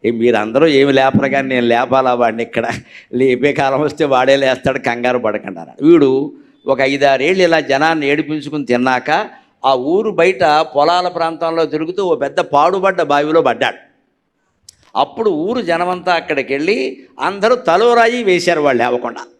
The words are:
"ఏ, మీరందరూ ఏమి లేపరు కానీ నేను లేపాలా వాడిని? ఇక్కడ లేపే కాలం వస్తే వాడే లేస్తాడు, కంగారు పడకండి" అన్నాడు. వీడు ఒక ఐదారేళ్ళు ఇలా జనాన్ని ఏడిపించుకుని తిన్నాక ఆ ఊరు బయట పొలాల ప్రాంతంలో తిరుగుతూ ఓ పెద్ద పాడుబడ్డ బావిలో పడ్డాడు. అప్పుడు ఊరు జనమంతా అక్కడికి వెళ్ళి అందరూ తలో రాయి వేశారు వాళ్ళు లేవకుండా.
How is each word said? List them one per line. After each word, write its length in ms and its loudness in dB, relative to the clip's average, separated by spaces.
"ఏ, 60 2
మీరందరూ 560 2
ఏమి 260 4
లేపరు 360 2
కానీ 200 -2
నేను 180 0
లేపాలా 480 2
వాడిని? 280 -2
ఇక్కడ 280 -4
లేపే 380 2
కాలం 280 -2
వస్తే 240 -2
వాడే 320 2
లేస్తాడు, 420 -2
కంగారు 400 -2
పడకండి" 420 -6
అన్నాడు. 240 -12
వీడు 480 4
ఒక 140 -2
ఐదారేళ్ళు 640 2
ఇలా 180 4
జనాన్ని 460 0
ఏడిపించుకుని 600 -4
తిన్నాక 600 0
ఆ 100 2
ఊరు 360 0
బయట 340 0
పొలాల 640 0
ప్రాంతంలో 560 -4
తిరుగుతూ 400 -4
ఓ 120 0
పెద్ద 240 -4
పాడుబడ్డ 640 0
బావిలో 400 2
పడ్డాడు. 520 -2
అప్పుడు 360 -2
ఊరు 300 -4
జనమంతా 540 -2
అక్కడికి 400 -4
వెళ్ళి 480 -4
అందరూ 340 0
తలో 400 2
రాయి 300 2
వేశారు 360 2
వాళ్ళు 220 2
లేవకుండా. 380 -2